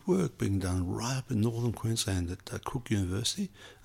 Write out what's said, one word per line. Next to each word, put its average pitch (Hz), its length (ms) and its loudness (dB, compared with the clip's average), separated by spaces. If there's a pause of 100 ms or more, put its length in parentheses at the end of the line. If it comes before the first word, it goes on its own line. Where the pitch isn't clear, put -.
work 180 300 2
being 98 220 2
done 90 300 2
right 113 280 -2
up 127 140 -6
in 107 100 2
northern 117 320 2
Queensland 98 580 0
at, - 220 -10
uh, 101 100 -6
Cook - 280 -6
University, 104 580 0 (360)